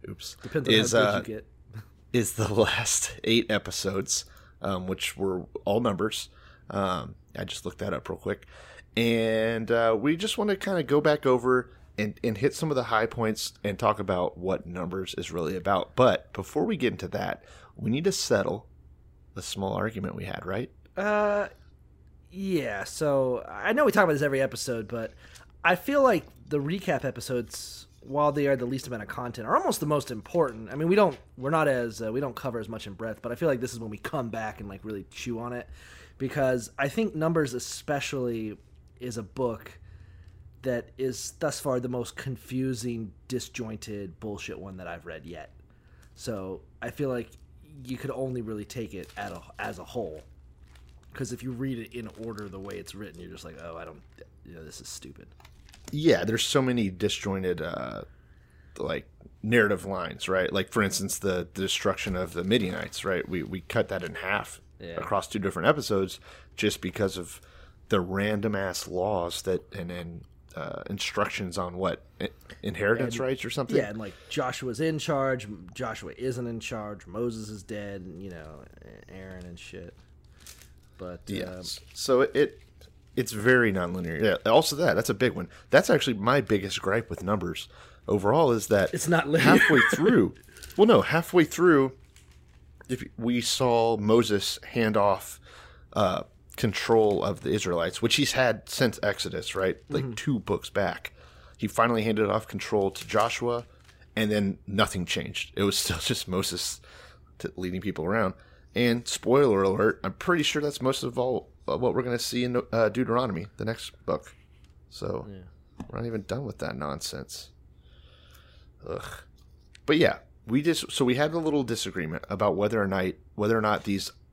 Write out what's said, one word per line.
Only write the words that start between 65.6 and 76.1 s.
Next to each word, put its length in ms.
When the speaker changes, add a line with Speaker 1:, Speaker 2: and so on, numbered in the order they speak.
Speaker 2:
episodes 500
just 240
because 360
of 240
the 100
random 560
ass 320
laws 540
that, 200
and 140
then, 360
uh, 360
instructions 640
on 220
what, 260
i-, 80
inheritance 520
Speaker 1:
And, 60
Speaker 2:
rights 240
or 60
something. 260
Speaker 1:
yeah, 120
and, 100
like, 140
Joshua's 520
in 180
charge, 480
M-, 260
Joshua 460